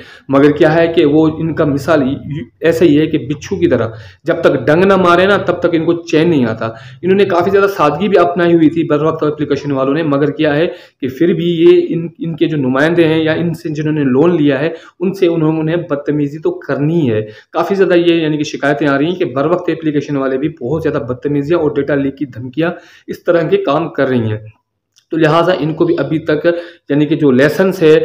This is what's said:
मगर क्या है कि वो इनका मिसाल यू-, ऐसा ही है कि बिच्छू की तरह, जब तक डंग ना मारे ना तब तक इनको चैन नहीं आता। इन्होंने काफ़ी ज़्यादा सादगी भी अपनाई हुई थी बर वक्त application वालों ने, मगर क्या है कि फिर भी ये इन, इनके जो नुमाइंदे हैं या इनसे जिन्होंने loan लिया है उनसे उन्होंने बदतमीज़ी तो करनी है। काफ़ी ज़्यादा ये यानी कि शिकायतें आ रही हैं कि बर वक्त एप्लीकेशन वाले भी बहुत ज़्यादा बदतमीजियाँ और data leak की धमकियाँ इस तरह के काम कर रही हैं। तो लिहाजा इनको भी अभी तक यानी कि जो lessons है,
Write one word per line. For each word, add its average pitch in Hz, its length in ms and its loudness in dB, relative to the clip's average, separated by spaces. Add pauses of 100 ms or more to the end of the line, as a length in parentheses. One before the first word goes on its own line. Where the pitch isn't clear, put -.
(300)
मगर 139 220 4
क्या 151 180 2
है 165 180 4
कि 175 180 2
वो 156 200 4 (140)
इनका 160 260 -2
मिसाल 143 360 0
यू-, 143 420 -6 (180)
ऐसा 165 220 2
ही 151 100 4
है 156 120 2
कि 156 140 -4
बिच्छू 143 360 -8
की 170 120 2
तरह, 113 240 0 (340)
जब 165 160 -2
तक 139 240 2
डंग 165 180 4
ना 196 120 4
मारे 180 300 4
ना 196 140 2
तब 170 220 -4
तक 165 120 0
इनको 165 280 0
चैन 160 260 0
नहीं 143 180 2
आता। 113 280 -6 (300)
इन्होंने 190 200 2
काफ़ी 175 260 0
ज़्यादा 196 180 4
सादगी 165 400 0
भी 190 100 2
अपनाई 175 340 2
हुई 165 160 4
थी 160 200 0
बर 147 180 0
वक्त 156 180 -2
application 143 480 -2
वालों 135 220 0
ने, 165 100 -2
मगर 143 280 0
क्या 156 200 0
है 156 140 0
कि - 420 -10
फिर 170 260 0
भी 170 220 -2
ये 170 160 6
इन, 170 360 0 (120)
इनके 165 260 -2
जो 156 120 -2
नुमाइंदे 143 460 2
हैं 160 180 2
या 160 140 0
इनसे 165 340 -4
जिन्होंने 151 360 -2
loan 151 300 2
लिया 143 220 2
है 160 160 -4 (260)
उनसे 185 280 -2
उन्होंने 160 540 0
बदतमीज़ी 147 560 -4
तो 170 120 -4 (120)
करनी 147 380 -2
है। 110 260 0 (260)
काफ़ी 170 240 -2
ज़्यादा 180 200 2
ये 170 260 2
यानी 151 160 -2
कि 147 80 -4
शिकायतें 147 400 -2
आ 139 100 2
रही 147 120 0
हैं 185 100 -4
कि 180 80 -2
बर 135 220 -4
वक्त 175 220 -2
एप्लीकेशन 151 460 -4
वाले 135 220 -2
भी 151 100 -4 (120)
बहुत 139 220 -4
ज़्यादा 147 180 -2
बदतमीजियाँ 143 600 -4
और 147 140 0
data 143 200 -2
leak 139 200 -2
की 147 140 -8
धमकियाँ 131 460 -6 (340)
इस - 180 -12
तरह 175 160 2
के 156 160 0
काम 160 300 -2
कर 135 200 -2
रही 117 220 -2
हैं। 107 100 -6 (720)
तो 160 40 -6
लिहाजा 160 380 2
इनको 156 300 -2
भी 165 120 0
अभी 156 240 -4
तक 151 220 -2 (480)
यानी 147 160 2
कि 151 100 0
जो 147 140 2
lessons 151 520 2
है, 156 120 6 (100)